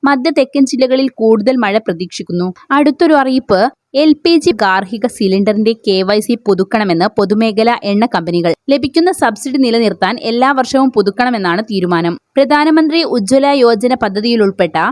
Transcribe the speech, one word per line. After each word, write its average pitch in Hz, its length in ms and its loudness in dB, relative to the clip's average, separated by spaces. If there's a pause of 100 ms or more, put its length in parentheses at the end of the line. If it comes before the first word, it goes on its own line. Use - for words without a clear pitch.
മധ്യ 277 300 0
തെക്കൻ 269 340 0
ജില്ലകളിൽ 262 380 0 (120)
കൂടുതൽ 220 340 2 (100)
മഴ 202 100 -2 (120)
പ്രതീക്ഷിക്കുന്നു. 175 600 -6 (300)
അടുത്തൊരു 302 460 2
അറിയിപ്പ്, 262 380 0 (420)
എൽ 311 80 4 (120)
പി 339 100 2 (120)
ജി 349 80 2 (100)
ഗാർഹിക 196 440 -2 (100)
സിലിണ്ടറിന്റെ 202 560 0 (120)
കെ 196 120 0 (120)
വൈ 208 80 0 (100)
സി 240 80 0 (120)
പുതുക്കണമെന്ന് 190 600 0 (100)
പൊതുമേഖലാ 220 580 0 (160)
എണ്ണ 202 140 2 (100)
കമ്പനികൾ. 170 380 -2 (200)
ലഭിക്കുന്ന 302 380 0 (100)
സബ്സിഡി 254 460 -2
നിലനിർത്താൻ 220 480 0 (160)
എല്ലാ 240 180 0 (100)
വർഷവും 262 380 0
പുതുക്കണമെന്നാണ് 202 760 -2
തീരുമാനം. 175 440 -2 (220)
പ്രധാനമന്ത്രി 302 640 2 (160)
ഉജ്ജ്വല 254 320 0 (160)
യോജന 233 300 2 (100)
പദ്ധതിയിലുൾപ്പെട്ട 196 760 -2 (160)